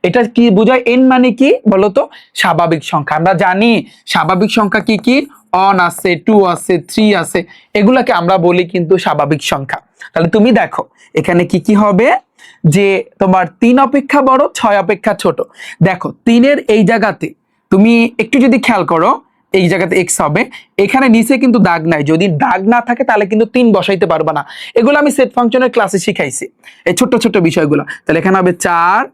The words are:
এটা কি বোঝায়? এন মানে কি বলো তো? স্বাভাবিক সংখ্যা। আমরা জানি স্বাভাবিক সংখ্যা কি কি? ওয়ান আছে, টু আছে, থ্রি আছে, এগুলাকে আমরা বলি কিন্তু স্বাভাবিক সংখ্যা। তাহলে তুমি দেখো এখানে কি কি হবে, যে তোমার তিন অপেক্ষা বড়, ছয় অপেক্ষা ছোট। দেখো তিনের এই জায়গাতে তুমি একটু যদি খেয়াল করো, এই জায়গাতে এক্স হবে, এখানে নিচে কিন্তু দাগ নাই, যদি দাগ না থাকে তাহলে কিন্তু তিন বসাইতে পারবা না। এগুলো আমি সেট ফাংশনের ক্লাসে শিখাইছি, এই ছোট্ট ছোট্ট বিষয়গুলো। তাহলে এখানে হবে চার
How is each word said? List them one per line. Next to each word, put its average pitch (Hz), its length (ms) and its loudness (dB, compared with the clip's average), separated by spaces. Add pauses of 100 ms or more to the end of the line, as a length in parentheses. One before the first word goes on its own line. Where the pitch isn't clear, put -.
এটা 180 120 0 (160)
কি 240 80 2 (140)
বোঝায়? 247 240 2 (120)
এন 254 80 2 (100)
মানে 254 180 2 (100)
কি 269 100 4 (220)
বলো 196 160 2 (100)
তো? 285 60 0 (380)
স্বাভাবিক 165 400 0 (100)
সংখ্যা। 151 280 -4
আমরা 180 140 0 (100)
জানি 196 280 2 (420)
স্বাভাবিক 180 440 0
সংখ্যা 208 300 0
কি 220 80 0 (100)
কি? 240 100 2 (400)
ওয়ান 190 220 2 (120)
আছে, 180 220 -4 (140)
টু 220 100 2 (180)
আছে, 165 200 -4 (160)
থ্রি 220 160 0 (160)
আছে, 165 180 -4 (400)
এগুলাকে 226 400 2
আমরা 175 160 0 (120)
বলি 180 160 2 (100)
কিন্তু 175 200 0 (120)
স্বাভাবিক 147 360 -2 (100)
সংখ্যা। 139 280 -6 (320)
তাহলে 165 240 0
তুমি 220 140 4 (120)
দেখো - 220 -6 (360)
এখানে 175 320 0
কি 180 140 0
কি 220 160 0
হবে, 208 260 2 (680)
যে 196 120 2 (340)
তোমার 185 240 2 (160)
তিন 240 140 4 (120)
অপেক্ষা 277 320 -2 (100)
বড়, 254 120 2 (160)
ছয় 208 260 0
অপেক্ষা 202 300 -4 (100)
ছোট। 170 140 -2 (500)
দেখো 180 200 -4 (200)
তিনের 247 300 4 (180)
এই 220 140 2
জায়গাতে 214 380 -2 (440)
তুমি 208 220 4 (300)
একটু 226 220 -2
যদি 262 200 2
খেয়াল 196 280 0
করো, 170 180 2 (480)
এই 180 120 2
জায়গাতে 180 300 -2
এক্স 180 140 -4 (100)
হবে, 151 160 -2 (440)
এখানে 262 300 0
নিচে 226 180 2 (100)
কিন্তু 247 160 2 (100)
দাগ 170 120 -2 (100)
নাই, 151 100 0 (100)
যদি 165 140 2 (180)
দাগ 190 160 -2 (140)
না 240 140 2
থাকে 240 220 -4
তাহলে 208 220 0
কিন্তু 220 140 0 (100)
তিন 247 100 2 (100)
বসাইতে 190 360 0
পারবা 156 260 -2
না। 143 60 -6 (360)
এগুলো 262 220 2
আমি 294 160 0
সেট 254 180 2
ফাংশনের 247 400 0
ক্লাসে 196 300 -2
শিখাইছি, 160 400 -6 (440)
এই 247 100 0
ছোট্ট 247 140 2 (100)
ছোট্ট 208 120 -2 (120)
বিষয়গুলো। 151 360 0 (200)
তাহলে 160 180 0
এখানে 190 180 0
হবে 180 140 0 (120)
চার 175 360 0 (120)